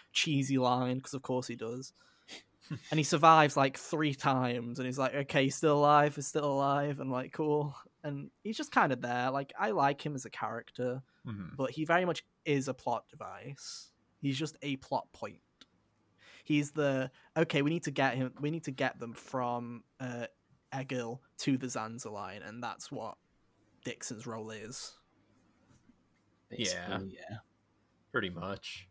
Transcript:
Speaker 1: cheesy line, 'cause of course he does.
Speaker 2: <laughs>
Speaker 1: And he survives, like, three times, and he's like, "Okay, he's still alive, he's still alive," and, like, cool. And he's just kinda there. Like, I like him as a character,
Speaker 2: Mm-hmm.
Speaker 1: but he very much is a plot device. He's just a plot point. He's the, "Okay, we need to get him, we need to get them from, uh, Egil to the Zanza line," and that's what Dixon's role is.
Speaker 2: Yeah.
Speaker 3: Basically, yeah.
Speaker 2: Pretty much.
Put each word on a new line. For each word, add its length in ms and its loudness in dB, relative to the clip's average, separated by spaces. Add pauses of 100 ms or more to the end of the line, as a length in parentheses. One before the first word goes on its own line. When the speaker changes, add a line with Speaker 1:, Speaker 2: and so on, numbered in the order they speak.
(140)
Speaker 1:
cheesy 440 2
line, 440 4
'cause 120 -10
of 80 -6
course 260 -2
he 80 -6
does. 380 -8 (760)
Speaker 2:
<laughs> 220 -10
Speaker 1:
And 80 4
he 40 4
survives, 540 8
like, 200 4
three 380 0
times, 640 0
and 60 -4
he's 140 -4
like, 140 0
"Okay, 320 2
he's 100 2
still 240 6
alive, 360 8
he's 120 -6
still 180 -2
alive," 560 0
and, 100 -4
like, 220 -4
cool. 420 0 (280)
And 280 -8 (120)
he's 140 -6
just 140 -8
kinda 240 4
there. 360 0
Like, 280 -4
I 120 0
like 340 2
him 100 -4
as 100 -8
a 40 -10
character, 760 -6 (240)
Speaker 2:
Mm-hmm. 300 -10
Speaker 1:
but 140 -2
he 140 -4
very 200 4
much 180 -2 (220)
is 240 2
a 40 -2
plot 360 -4
device. 840 -14 (300)
He's 180 0
just 220 -6
a 160 -4
plot 360 -6
point. 280 -12 (1040)
He's 280 2
the, 380 0 (260)
"Okay, 240 2
we 100 4
need 120 -2
to 80 -4
get 240 2
him, 260 -2
we 100 -2
need 140 -6
to 60 -8
get 280 -2
them 140 -10
from, 720 -6 (160)
uh, 280 -8 (500)
Egil 460 -6 (160)
to 180 2
the 100 -4
Zanza 440 -8
line," 320 -10
and 200 -12
that's 280 -10
what 260 -8 (680)
Dixon's 420 -10
role 240 -8
is. 460 -12 (1600)
Speaker 2:
Yeah. 440 -4
Speaker 3:
Basically, 160 -10
yeah. 220 -14 (760)
Speaker 2:
Pretty 180 -2
much. 600 -10